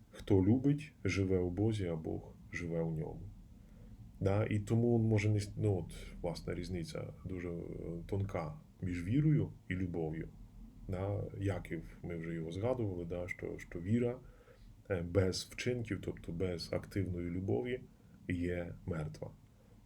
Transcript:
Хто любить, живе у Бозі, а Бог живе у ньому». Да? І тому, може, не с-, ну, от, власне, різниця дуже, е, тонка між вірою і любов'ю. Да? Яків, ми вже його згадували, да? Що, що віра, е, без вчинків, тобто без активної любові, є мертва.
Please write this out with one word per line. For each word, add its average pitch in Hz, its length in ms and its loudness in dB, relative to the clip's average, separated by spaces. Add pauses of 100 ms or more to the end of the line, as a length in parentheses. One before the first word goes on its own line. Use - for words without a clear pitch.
(120)
Хто 95 340 6
любить, 135 480 4 (100)
живе 95 360 4
у 90 100 2
Бозі, 101 360 2
а 85 100 -2
Бог 85 380 -6 (180)
живе 82 300 -2
у 82 100 0
ньому». 80 300 -4 (960)
Да? 98 260 4
І 107 140 2
тому, 117 380 4
може, 110 320 6
не 107 80 6
с-, 101 200 0
ну, 104 200 4
от, 82 160 -4 (280)
власне, 87 320 -2
різниця 90 600 -4 (120)
дуже, 90 240 -4
е, 85 40 -4 (540)
тонка 95 460 -2 (280)
між 90 220 -2
вірою 123 460 4 (180)
і 95 80 -2
любов'ю. 85 520 -2 (600)
Да? 98 360 0 (140)
Яків, 87 680 -4
ми 87 140 -6
вже 82 160 -4
його 82 180 -4
згадували, 101 540 0
да? 90 220 -4
Що, 85 300 -6
що - 220 -8
віра, 117 380 2 (720)
е, 92 120 2
без 90 500 4
вчинків, 120 540 -2
тобто - 260 -6
без 85 420 -2
активної 87 560 -2
любові, 113 520 0 (460)
є 87 480 0 (100)
мертва. 78 460 -4 (540)